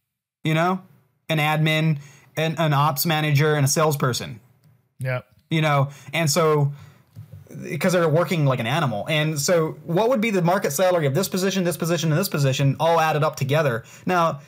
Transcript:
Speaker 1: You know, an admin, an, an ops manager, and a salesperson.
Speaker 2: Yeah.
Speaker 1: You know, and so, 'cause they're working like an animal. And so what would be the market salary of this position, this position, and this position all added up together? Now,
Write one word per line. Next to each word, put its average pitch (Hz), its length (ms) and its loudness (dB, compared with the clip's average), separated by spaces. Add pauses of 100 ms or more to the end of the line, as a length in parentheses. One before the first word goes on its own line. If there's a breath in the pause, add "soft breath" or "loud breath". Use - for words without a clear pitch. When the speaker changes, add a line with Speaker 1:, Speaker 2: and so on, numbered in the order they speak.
(440)
Speaker 1:
You 156 120 0
know, 180 260 0 (480)
an 160 80 0
admin, 156 640 0 (360 loud breath)
an, 160 220 -2
an 160 160 0
ops 143 320 0
manager, 151 480 2
and 147 120 2
a 131 40 2
salesperson. 143 680 -2 (580)
Speaker 2:
Yeah. 127 240 -6 (300)
Speaker 1:
You 160 100 0
know, 143 280 2 (240 loud breath)
and 160 180 0
so, 151 420 2 (1080 loud breath)
'cause 180 140 0
they're 170 140 2
working 160 380 0
like 127 140 2
an 113 80 -4
animal. 123 420 -2
And 156 300 -2
so 160 320 0 (120)
what 185 260 0
would 254 120 0
be 226 80 0
the 190 140 0
market 175 280 0
salary 180 360 2
of 131 80 0
this 190 120 0
position, 190 360 -2
this 170 140 -2
position, 165 340 -2
and 151 80 2
this 202 100 -2
position 139 500 0
all 165 200 4
added 156 240 2
up 156 120 0
together? 139 480 0 (220 loud breath)
Now, 165 420 0